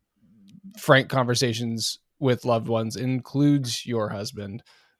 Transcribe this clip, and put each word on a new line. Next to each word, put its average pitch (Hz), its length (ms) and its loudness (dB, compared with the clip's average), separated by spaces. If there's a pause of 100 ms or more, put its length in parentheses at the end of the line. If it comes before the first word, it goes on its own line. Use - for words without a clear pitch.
(760)
frank 135 320 4
conversations 120 880 -2 (200)
with 127 260 2
loved 117 220 2
ones 113 280 -2
includes 131 880 0
your 110 240 -2
husband. 101 540 -10 (360)